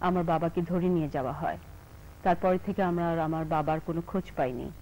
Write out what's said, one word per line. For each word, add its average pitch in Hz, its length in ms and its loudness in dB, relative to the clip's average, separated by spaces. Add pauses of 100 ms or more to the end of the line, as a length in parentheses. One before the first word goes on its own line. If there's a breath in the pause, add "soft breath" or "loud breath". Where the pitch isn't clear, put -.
আমার 180 240 2
বাবাকে 165 380 2
ধরে 175 260 2
নিয়ে 165 200 2
যাওয়া 135 240 -2
হয়। 156 260 -4 (640)
তারপরে 185 360 4
থেকে 202 240 -2
আমরা 175 260 2
আর 165 100 2
আমার 160 260 0
বাবার 156 360 0
কোনো 170 260 -2
খোঁজ - 300 -4
পাইনি। 131 340 -2 (120)